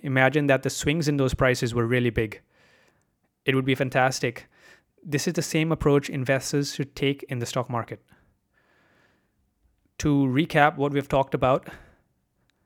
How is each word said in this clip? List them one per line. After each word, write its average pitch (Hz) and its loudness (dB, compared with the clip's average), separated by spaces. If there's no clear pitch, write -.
imagine 135 2
that 135 2
the 135 -2
swings 151 -2
in 147 2
those 131 2
prices 127 0
were 120 0
really 120 0
big. 110 -4
It 135 2
would 131 0
be 135 2
fantastic. 131 -2
This 147 -4
is 175 -2
the 160 -4
same 160 0
approach 143 2
investors 139 -2
should 135 -8
take 139 -2
in 127 -8
the 117 -6
stock - -4
market. 117 -8
To 143 2
recap 139 2
what 143 -2
we've 139 -2
talked 135 0
about, 131 0